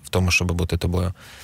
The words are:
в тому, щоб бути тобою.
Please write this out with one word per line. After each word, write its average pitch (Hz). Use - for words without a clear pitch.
в -
тому, 92
щоб 90
бути 85
тобою. 90